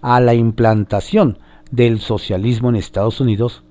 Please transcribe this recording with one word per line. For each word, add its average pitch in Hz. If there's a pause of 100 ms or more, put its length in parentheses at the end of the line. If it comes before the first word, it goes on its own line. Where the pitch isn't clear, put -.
a 123
la 120
implantación 113 (320)
del 117
socialismo 110
en 120
Estados 104
Unidos. 117